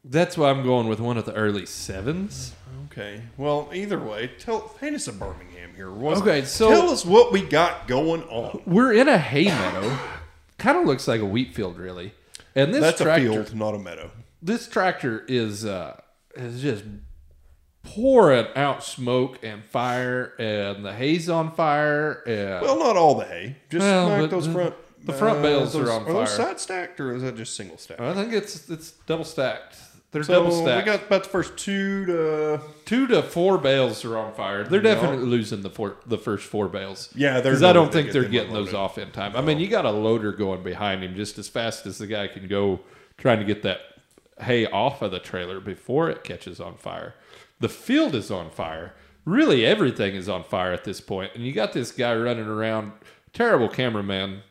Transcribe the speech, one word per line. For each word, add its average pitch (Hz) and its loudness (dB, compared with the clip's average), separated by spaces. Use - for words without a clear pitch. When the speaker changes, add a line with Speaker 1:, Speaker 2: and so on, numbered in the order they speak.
Speaker 1:
That's 170 0
why 147 4
I'm 135 0
going 127 2
with 110 -2
one 120 -2
of 104 -4
the 104 -10
early 104 0
sevens. 131 -8
Speaker 2:
Okay. 104 -12
Well, 147 -2
either 196 -4
way, 113 -6
tell, 226 -6
paint 294 -10
us - -8
a 113 -12
Birmingham 90 -14
here, 92 -14
Royce. 143 -2
Speaker 1:
Okay, 160 2
so 220 4
Speaker 2:
Tell 349 8
us 254 -2
what 214 8
we 196 2
got 156 2
going 160 0
on. 113 -8
Speaker 1:
we're 226 6
in 254 8
a 240 6
hay 143 2
meadow. 104 0
Kinda 320 4
looks 143 0
like 117 2
a 107 -2
wheat 120 -2
field, 90 -6
really. 90 -12
And 139 4
this 294 2
Speaker 2:
That's 160 4
Speaker 1:
tractor, 156 4
Speaker 2:
a 110 2
field, 117 -12
not 107 -2
a 104 -8
meadow. 85 -12
Speaker 1:
this 226 -4
tractor 160 -2
is, 110 -2
uh, 90 -8
is 123 -10
just 110 -2
pouring 208 6
out 139 0
smoke 127 -2
and 104 -12
fire, 123 -2
and 104 -4
the 98 -8
hay's 156 0
on 160 -2
fire. 147 0
And 101 -2
Speaker 2:
Well, 277 2
not 240 2
all 156 8
the 104 -4
hay. 92 -10
Just 170 0
Speaker 1:
Well, 185 4
Speaker 2:
like 156 4
Speaker 1:
but 156 0
Speaker 2:
those 170 0
Speaker 1:
the, 165 -2
Speaker 2:
front, 175 0
Speaker 1:
the 160 -4
front 202 2
Speaker 2:
uh, 147 0
Speaker 1:
bales 147 2
Speaker 2:
those, 139 0
Speaker 1:
are 117 2
on 110 0
Speaker 2:
are 160 -4
those - 0
Speaker 1:
fire. 240 0
Speaker 2:
side 381 -8
stacked, 359 -8
or 127 -4
is 127 -6
that 127 -6
just 110 -10
single 90 -14
stacked? - -16
Speaker 1:
I 139 -4
think 220 -4
it's, 202 -6
it's 160 -12
double 160 -4
stacked. - -6
They're 151 -4
Speaker 2:
So 180 2
Speaker 1:
double 175 6
stacked. 165 2
Speaker 2:
we 214 2
got 196 -2
about 190 2
the - -14
first - -4
two 196 -2
to 156 0
Speaker 1:
Two 254 2
to 190 4
four 180 2
bales 135 2
are 113 -4
on 110 -6
fire. 101 -4
They're 185 2
Speaker 2:
Yeah. 220 6
Speaker 1:
definitely 131 0
losing 113 0
the 98 -8
four, 101 -8
the 113 -2
first 101 -6
four 104 -2
bales. 95 -10
Speaker 2:
Yeah, 131 2
they're 131 4
Speaker 1:
'Cause 131 6
I 180 8
Speaker 2:
gonna 180 8
Speaker 1:
don't 160 6
think 151 2
Speaker 2:
get 139 -6
Speaker 1:
they're 131 4
Speaker 2:
them 110 0
Speaker 1:
getting 110 0
those 101 -4
Speaker 2:
unloaded. 92 -6
Speaker 1:
off - -12
in 98 -12
time. 101 -8
Speaker 2:
No. 123 -2
Speaker 1:
I - -2
mean, 151 0
you 190 -2
got 202 0
a 113 2
loader 107 0
going 92 -4
behind 95 -4
him 90 -8
just 104 -8
as 101 -14
fast 117 -6
as 92 -12
the 104 -10
guy 101 -6
can 95 -14
go 101 0
trying 113 4
to 104 -4
get 101 -2
that 92 -4
hay 120 0
off 113 -2
of 101 -4
the 90 -8
trailer 92 -10
before 120 -4
it - -8
catches 90 -14
on 87 -12
fire. 85 -12
The - -2
field 269 0
is 104 -4
on 87 -6
fire. 82 -10
Really, 170 4
everything 127 2
is 95 -8
on 90 -6
fire 92 -2
at 87 -6
this 98 -10
point. 98 -8
And 117 -12
you 131 -6
got 202 -4
this 123 -4
guy 120 -2
running 113 -2
around, 107 -4
terrible 190 4
cameraman. 101 -4